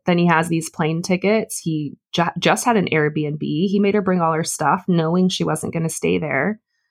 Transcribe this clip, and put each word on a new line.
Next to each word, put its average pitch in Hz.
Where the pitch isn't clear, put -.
then 175
he 175
has 165
these 165
plane 165
tickets. 196
He 151
ju-, 170
just 175
had 233
an 185
Airbnb. 151
He 175
made 202
her 208
bring 185
all 165
her 160
stuff, 165
knowing 175
she 180
wasn't 156
gonna 165
stay 175
there, 156